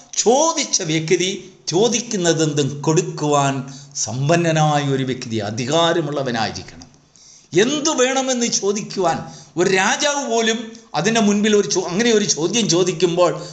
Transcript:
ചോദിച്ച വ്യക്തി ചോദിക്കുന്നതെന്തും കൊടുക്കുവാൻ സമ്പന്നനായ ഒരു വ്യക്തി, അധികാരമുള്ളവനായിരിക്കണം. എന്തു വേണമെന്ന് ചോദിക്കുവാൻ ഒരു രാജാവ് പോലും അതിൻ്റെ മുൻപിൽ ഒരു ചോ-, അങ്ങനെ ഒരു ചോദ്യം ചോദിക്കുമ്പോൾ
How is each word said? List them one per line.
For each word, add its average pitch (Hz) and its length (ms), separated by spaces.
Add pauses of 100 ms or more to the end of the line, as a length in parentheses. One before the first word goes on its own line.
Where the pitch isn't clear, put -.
(160)
ചോദിച്ച 277 680
വ്യക്തി 175 720 (160)
ചോദിക്കുന്നതെന്തും 160 1120
കൊടുക്കുവാൻ 147 920 (220)
സമ്പന്നനായ 151 880
ഒരു 135 200
വ്യക്തി, 123 340
അധികാരമുള്ളവനായിരിക്കണം. 123 1500 (720)
എന്തു 285 300
വേണമെന്ന് 262 560
ചോദിക്കുവാൻ 190 720 (380)
ഒരു 185 140
രാജാവ് 269 600
പോലും 226 420 (220)
അതിൻ്റെ 214 260
മുൻപിൽ 208 360
ഒരു 190 140
ചോ-, 185 140
അങ്ങനെ 196 260
ഒരു 208 140
ചോദ്യം 180 440
ചോദിക്കുമ്പോൾ 175 720 (100)